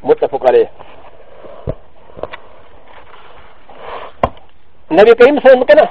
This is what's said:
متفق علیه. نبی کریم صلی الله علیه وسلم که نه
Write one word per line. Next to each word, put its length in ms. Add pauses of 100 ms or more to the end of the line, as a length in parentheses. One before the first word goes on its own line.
متفق 460
علیه. 200 (4000)
نبی 220
کریم 260
صلی 100
الله 20
علیه 0
وسلم 120
که 120
نه 140